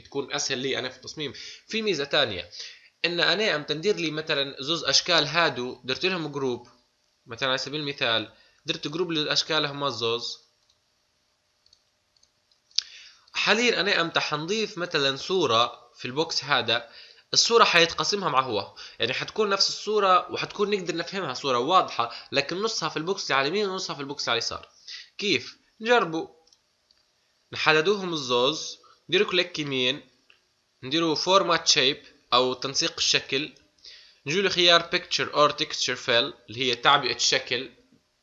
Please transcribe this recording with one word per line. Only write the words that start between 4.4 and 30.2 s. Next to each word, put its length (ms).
زوز 240
أشكال 420
هادو 580
درت 220
لهم 260
جروب، 360
مثلًا 220
على 100
سبيل 220
المثال 520
درت 220
جروب 220
للأشكال 560
هما 200
الزوز. 520
حاليًا 460
أنا 200
أم 160
حنضيف 640
مثلًا 380
صورة 800
في 80
البوكس 400
هذا، 440
الصورة 320
حيتقاسمها 640
مع 120
هو، 340
يعني 140
حتكون 360
نفس 200
الصورة 640
وحتكون 380
نقدر 260
نفهمها 380
صورة 240
واضحة، 540
لكن 240
نصها 320
في 80
البوكس 260
اللي 120
على 140
اليمين 220
ونصها 240
في 60
البوكس 220
اللي 80
على 80
اليسار. 300
كيف؟ 400
نجربوا، 480
نحددوهم 600
الزوز، 640
نديروا 220
كليك 280
يمين، 520